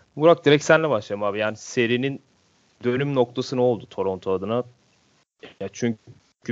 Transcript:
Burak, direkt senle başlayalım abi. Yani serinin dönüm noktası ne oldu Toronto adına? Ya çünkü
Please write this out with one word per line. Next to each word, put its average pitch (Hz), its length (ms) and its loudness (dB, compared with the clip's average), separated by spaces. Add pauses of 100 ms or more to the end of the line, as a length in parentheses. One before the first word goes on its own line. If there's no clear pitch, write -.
(160)
Burak, 156 300 4
direkt 147 180 4
senle 160 260 4
başlayalım 104 340 -4
abi. 101 160 -4
Yani 107 180 -4
serinin 127 640 -2 (600)
dönüm 135 320 -2
noktası 127 420 -2
ne 123 40 2
oldu 120 280 0
Toronto 95 440 -4
adına? 104 300 -4 (960)
Ya 95 140 -10
çünkü 117 240 -4 (540)